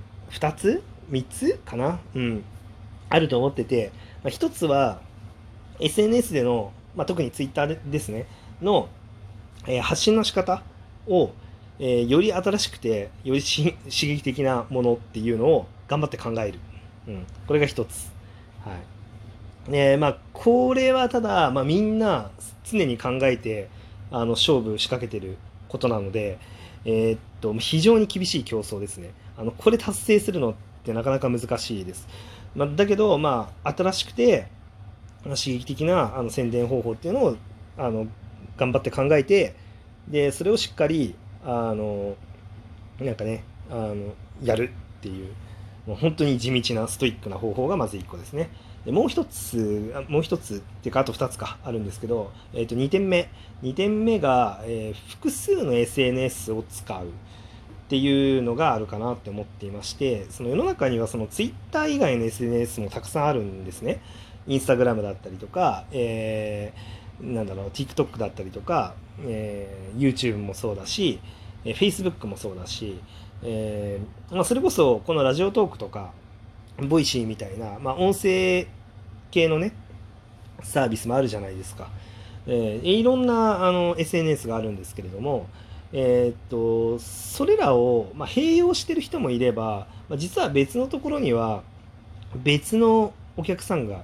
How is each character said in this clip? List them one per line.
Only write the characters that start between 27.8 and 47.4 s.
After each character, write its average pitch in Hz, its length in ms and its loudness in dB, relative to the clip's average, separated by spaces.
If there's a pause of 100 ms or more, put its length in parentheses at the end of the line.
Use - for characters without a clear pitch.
常 226 160 8
に 214 80 6
厳 190 220 -4
し 143 140 0
い - 20 -6
競 110 160 -2
争 104 200 -6
で 101 60 -4
す 98 140 -12
ね。 85 100 -12 (260)
あ - 80 -10
の、 117 80 -2
こ - 200 4
れ 233 80 4
達 202 180 -4
成 208 220 6
す 208 120 -2
る 180 80 -2
の 120 120 2
っ - 20 -4 (300)
て 117 100 -4
な 113 80 0
か 131 80 0
な 135 100 2
か 131 120 2
難 120 260 -2
し 107 240 -4
い 90 40 -8
で 90 100 -10
す。 - 120 -16 (480)
ま 139 100 0
あ、 - 20 -4
だ 151 180 4
け 202 100 4
ど、 202 220 4
ま 135 340 2 (120)
あ、 147 120 -2
新 185 180 2
し - 100 -2
く - 100 -10
て、 196 360 4 (760)
ま 139 80 -6
あ、 - 20 -4
刺 127 220 -2
激 123 80 -8
的 143 200 -4
な、 156 300 2
あ 131 60 -4
の、 117 80 -2
宣 120 220 -2
伝 120 160 0
方 123 160 0
法 113 100 -2
っ - 20 -4
て 165 120 -8
い 175 40 -2
う - 40 0
の 277 80 4
を、 135 120 4 (420)
あ 135 120 -2
の、 110 160 -2 (520)
頑 131 140 2
張 - 80 4
っ - 20 -2
て 117 100 -4
考 135 120 0 (120)
え 139 80 6
て、 185 320 4 (520)
で、 143 240 2
そ - 120 -6
れ 190 80 2
を 226 60 4
し - 140 -2
っ - 40 -16
か 151 120 2
り、 147 280 0 (280)
あ 117 300 0
の、 101 420 -4 (840)
な 131 140 -2
ん - 20 -4
か 107 80 -6
ね、 110 200 -4 (280)
あ 131 40 -8
の、 104 380 -4 (300)
や 117 120 2
る 120 140 0
っ - 320 -16
て 104 80 -10
い 95 140 -10
う、 95 60 -10 (580)
も 107 60 -4
う 90 40 -8
本 156 180 2
当 160 80 2
に 139 140 4
地 120 140 -2 (100)
道 117 140 -2
な 110 120 0
ス - 100 -8
ト 135 80 0
イ 123 40 4
ッ 107 100 -6
ク - 100 -10
な 95 80 -8
方 104 160 -4